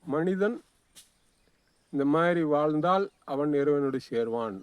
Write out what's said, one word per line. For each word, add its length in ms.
மனிதன் 560
இந்த 160
மாதிரி 380
வாழ்ந்தால் 680
அவன் 300
இறைவனோடு 460
சேர்வான். 540